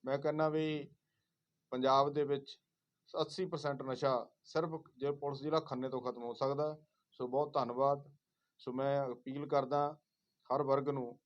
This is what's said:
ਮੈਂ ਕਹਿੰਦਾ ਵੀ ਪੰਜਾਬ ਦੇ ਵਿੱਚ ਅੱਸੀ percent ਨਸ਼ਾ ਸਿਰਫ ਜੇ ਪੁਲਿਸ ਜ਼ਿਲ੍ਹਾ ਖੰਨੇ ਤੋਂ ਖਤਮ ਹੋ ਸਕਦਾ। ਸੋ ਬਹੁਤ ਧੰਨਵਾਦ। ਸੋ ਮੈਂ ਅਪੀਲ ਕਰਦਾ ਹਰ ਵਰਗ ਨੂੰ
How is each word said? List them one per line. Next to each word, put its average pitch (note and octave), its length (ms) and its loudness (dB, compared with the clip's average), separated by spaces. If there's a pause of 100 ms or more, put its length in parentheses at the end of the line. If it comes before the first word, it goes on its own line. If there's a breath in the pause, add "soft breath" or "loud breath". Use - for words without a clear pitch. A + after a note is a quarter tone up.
ਮੈਂ C3+ 120 0
ਕਹਿੰਦਾ D3+ 320 2
ਵੀ D#3 400 0 (800)
ਪੰਜਾਬ C3+ 440 6
ਦੇ D3 100 2
ਵਿੱਚ C#3 360 -2 (640)
ਅੱਸੀ F#3 240 -2
percent C#3 460 -4
ਨਸ਼ਾ B2+ 380 0 (140)
ਸਿਰਫ D#3+ 260 -2 (280)
ਜੇ C#3 140 0
ਪੁਲਿਸ C#3 280 -4
ਜ਼ਿਲ੍ਹਾ D3+ 200 0
ਖੰਨੇ C3 300 -4
ਤੋਂ C3 120 -4
ਖਤਮ B2 220 -6
ਹੋ A#2+ 100 -6
ਸਕਦਾ। C#3 440 -2 (340)
ਸੋ B2 160 -8
ਬਹੁਤ C#3+ 260 0
ਧੰਨਵਾਦ। C#3 580 0 (460)
ਸੋ B2+ 160 -8
ਮੈਂ C3+ 380 0
ਅਪੀਲ C3 360 -8
ਕਰਦਾ C#3+ 500 0 (580)
ਹਰ C#3+ 80 2
ਵਰਗ C3+ 260 2
ਨੂੰ B2+ 360 -4